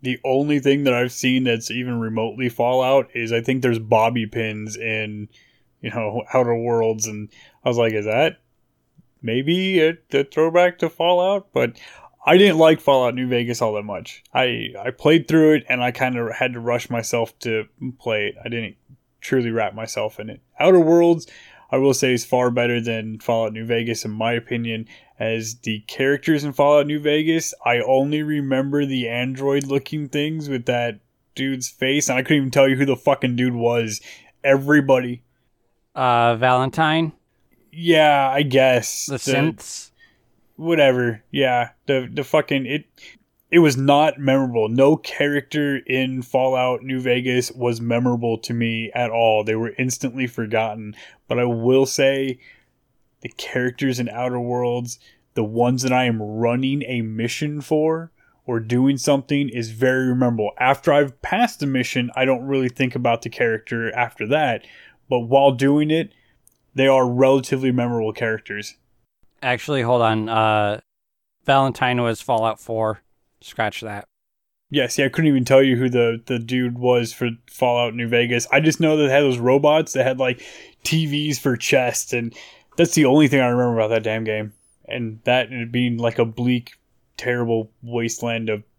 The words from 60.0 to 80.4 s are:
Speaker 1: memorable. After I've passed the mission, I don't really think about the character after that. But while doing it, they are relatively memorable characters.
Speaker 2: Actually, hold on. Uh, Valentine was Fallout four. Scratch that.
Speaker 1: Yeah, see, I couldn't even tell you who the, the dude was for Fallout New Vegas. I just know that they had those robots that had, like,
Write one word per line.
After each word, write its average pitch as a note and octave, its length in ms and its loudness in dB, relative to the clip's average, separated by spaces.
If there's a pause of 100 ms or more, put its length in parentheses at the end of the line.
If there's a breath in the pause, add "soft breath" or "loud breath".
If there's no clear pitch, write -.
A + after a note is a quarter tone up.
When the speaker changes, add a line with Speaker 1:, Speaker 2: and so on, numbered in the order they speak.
Speaker 1:
memorable. A#2 440 0
After C3 320 2
I've C#3+ 300 2
passed A#3 380 -2
the D3 80 -2
mission, B2+ 480 -2
I C3 100 2
don't C3 220 0
really C3+ 200 0
think B2 280 -4
about A#2+ 260 0
the - 80 -10
character A2+ 680 -4
after A#2 320 -4
that. C3+ 380 0 (420 loud breath)
But B2+ 120 0
while C3+ 320 4
doing C#3+ 400 2
it, E3 200 -2 (640)
they C3+ 140 2
are C3 200 4
relatively C3 640 2
memorable A#2+ 400 -2
characters. G#2+ 640 -6 (680)
Speaker 2:
Actually, C3 400 -2
hold A#2+ 180 2
on. A2 260 0
Uh, G#2+ 520 0 (640)
Valentine C3+ 560 2
was A#2 200 -2
Fallout A2+ 380 -2
four. A2 440 -4 (360)
Scratch - 420 -6
that. G#2 240 -14 (640)
Speaker 1:
Yeah, C3+ 160 0
see, - 160 -2
I C3+ 60 0
couldn't D#3+ 180 0
even C3+ 180 2
tell C3+ 160 8
you C3 140 4
who B2 140 0
the, A#2 360 0
the B2 140 -4
dude B2 400 -4
was B2 340 0
for A#2+ 160 -4 (180)
Fallout A#2+ 460 -2
New A#2+ 140 -6
Vegas. A#2+ 440 0
I C#3 100 4
just D#3 180 2
know D#3 180 2
that D3 100 4
they C3 60 2
had C#3+ 80 6
those C3 160 2
robots C#3+ 560 2
that C3 120 2
had, C3 120 0
like, B2+ 260 -2 (400 loud breath)